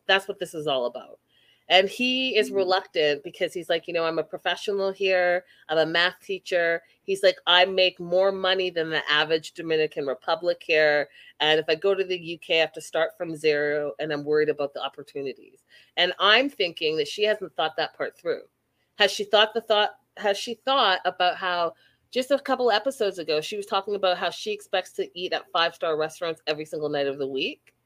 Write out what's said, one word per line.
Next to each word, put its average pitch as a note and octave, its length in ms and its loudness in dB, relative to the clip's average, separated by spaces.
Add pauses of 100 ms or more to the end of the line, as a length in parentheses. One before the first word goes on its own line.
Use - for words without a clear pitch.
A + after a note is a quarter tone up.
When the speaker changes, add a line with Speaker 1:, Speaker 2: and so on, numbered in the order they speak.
Speaker 1:
That's F#3+ 220 0
what G3 100 -8
this F3 160 -10
is D3+ 140 -8
all C3 180 0
about. - 320 -12 (500)
And F#3+ 200 6
he B3+ 480 -2
is G#3 120 2
Speaker 2:
Mm-hmm. G3 80 -6
Speaker 1:
reluctant F3+ 680 0
because F3 300 -6
he's E3+ 160 -8
like, E3 160 -2
"You F3 80 -6
know, E3 100 0
I'm D#3+ 140 -2
a D3+ 60 0
professional F#3+ 640 -4
here. F#3 540 0 (240)
I'm D#3 100 0
a D#3 80 4
math E3+ 340 2
teacher." E3+ 600 -2 (220)
He's F#3+ 180 -4
like, F#3 240 6
"I F3+ 180 6
make F#3 360 2
more F3+ 320 2
money F#3+ 360 0
than E3 220 -4
the D#3 200 -4
average D#3 440 0
Dominican D#3+ 520 -2
Republic E3+ 600 -2
here. D3+ 420 2 (320)
And D#3 200 4
if D#3 80 -2
I D#3+ 80 2
go G3 180 2
to F#3+ 100 -2
the F3+ 140 -6
U E3+ 200 -10
K, F3 180 -2
I E3 40 4
have D#3 120 0
to D#3+ 80 -16
start D#3+ 360 -4
from E3 200 -8
zero, D3 640 0
and D#3 120 -4
I'm D3 120 -6
worried D3+ 240 2
about C#3+ 260 -2
the - 80 -12
opportunities." - 800 -10 (340)
And F3 220 2
I'm A3+ 320 4
thinking E3 460 -4
that C#3+ 120 -2
she - 140 -6
hasn't G#3 320 -2
thought D#3 220 -4
that D#3 200 -4
part B2+ 220 -8
through. D#3+ 240 -6 (540)
Has G3+ 160 4
she G#3 120 -4
thought G#3+ 300 4
the A#3 80 -4
thought, G#3 340 2 (220)
has G3+ 180 0
she A#3 180 -8
thought A#3 520 2
about F3+ 300 0
how F3 380 -2 (360)
just B3+ 200 -2
a C#4 80 2
couple B3+ 320 0
episodes G#3 480 0
ago, D#3 220 -2
she G#3 160 -6
was G3+ 100 -8
talking G3+ 280 -2
about F#3 240 0
how F#3 120 -2
she - 220 -6
expects G3 400 -4
to - 160 -4 (100)
eat F3 140 -6
at - 180 -4
five-star C#3 460 0
restaurants D#3+ 500 -6
every D#3 200 -4
single D3+ 240 -4
night C#3+ 160 -2
of C#3 120 -4
the C#3 80 -4
week? C#3 460 -6 (140)